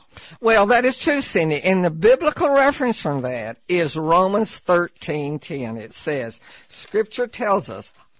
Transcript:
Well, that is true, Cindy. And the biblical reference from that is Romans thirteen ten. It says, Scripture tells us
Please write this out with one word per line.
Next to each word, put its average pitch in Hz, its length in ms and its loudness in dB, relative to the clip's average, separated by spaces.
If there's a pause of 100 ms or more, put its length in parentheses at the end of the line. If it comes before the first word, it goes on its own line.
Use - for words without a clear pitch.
(400)
Well, 220 240 4
that 240 180 4
is 254 160 0
true, 285 220 0
Cindy. 160 400 0
And 185 240 2
the 170 40 2
biblical 247 600 2
reference 277 500 2
from 143 220 -2
that 117 360 -6 (120)
is 170 260 0
Romans 185 640 0
thirteen 151 800 -2
ten. 123 380 -8
It 110 160 -14
says, 127 480 -6 (260)
Scripture - 600 -4
tells 208 420 -2
us 104 240 -14 (260)